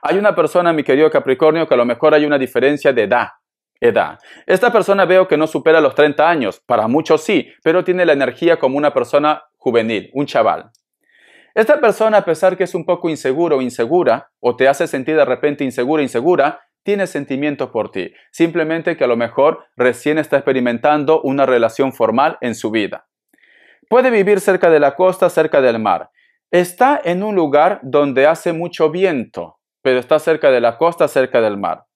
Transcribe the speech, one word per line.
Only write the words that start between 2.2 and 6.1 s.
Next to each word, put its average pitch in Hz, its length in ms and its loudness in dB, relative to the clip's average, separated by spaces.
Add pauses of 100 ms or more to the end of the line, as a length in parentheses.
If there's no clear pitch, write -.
una 147 120 0
diferencia 135 560 0
de 117 100 0
edad. 104 260 -2 (540)
Edad. 87 360 0 (260)
Esta 202 260 0
persona 202 340 2
veo 185 220 4
que 160 100 0
no 156 100 0
supera 160 340 2
los 135 140 0
treinta 147 340 2